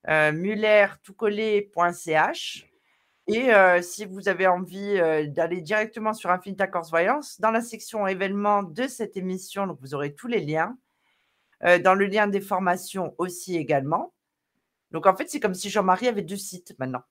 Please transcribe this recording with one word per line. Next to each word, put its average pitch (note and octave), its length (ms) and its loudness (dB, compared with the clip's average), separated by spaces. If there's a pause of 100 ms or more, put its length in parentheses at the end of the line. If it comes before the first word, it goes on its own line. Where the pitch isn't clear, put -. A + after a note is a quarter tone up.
euh, D3+ 240 4
Muller, G#3 540 4 (160)
tout - 120 -20
collé, G#3 480 0 (120)
point F3 180 2
C E3+ 200 -6
H. E3+ 520 0 (640)
Et, A#3 260 2
euh, F#3 300 8
si G3+ 240 -12
vous F#3+ 220 -4
avez F#3 180 2
envie, F#3 540 0
euh, D#3 260 2
d'aller E3 360 -2
directement G#3+ 520 -2
sur F3+ 160 -6
Infinita F#3+ 380 -2
Corse E3+ 220 -6
Voyance, G3 500 0
dans A3 100 2
la A3+ 100 0
section A3+ 460 -6
événements G3+ 560 0
de F#3 240 -6
cette A#3 300 -8
émission, F#3 500 -6
donc D3+ 140 -8
vous C3+ 140 -12
aurez C#3+ 200 -4
tous B3 140 -12
les A#3 120 0
liens. D#3+ 360 -2 (880)
Euh, F3 160 6
dans F#3 140 4
le G3 140 4
lien G#3 200 2
des G3 140 0
formations F#3 760 -2
aussi F3+ 360 -6
également. D3+ 600 0 (760)
Donc, D#3+ 140 -6
en F#3+ 80 8
fait, B3 140 -6
c'est C#4+ 120 -8
comme G3 120 0
si F#3+ 160 -8
Jean-Marie F#3+ 400 2
avait G#3 140 -2
deux F#3+ 160 -8
sites - 400 -14
maintenant. C3 320 -6